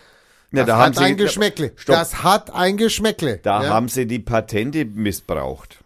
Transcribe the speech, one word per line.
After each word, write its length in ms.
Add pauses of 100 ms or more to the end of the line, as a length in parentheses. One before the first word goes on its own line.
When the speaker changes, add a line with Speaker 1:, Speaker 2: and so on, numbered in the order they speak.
(520)
Speaker 1:
Na, 80
Speaker 2:
Das 80
Speaker 1:
da 100
Speaker 2:
hat 80
Speaker 1:
haben 80
sie 100
Speaker 2:
ein 120
Geschmäckle. 580
Speaker 1:
Stopp. 220
Speaker 2:
Das 260
hat 320
ein 220
Geschmäckle. 640
Speaker 1:
Da 260
Speaker 2:
Ja? 60
Speaker 1:
haben 180
sie 180
die 140
Patente 640
missbraucht. 1000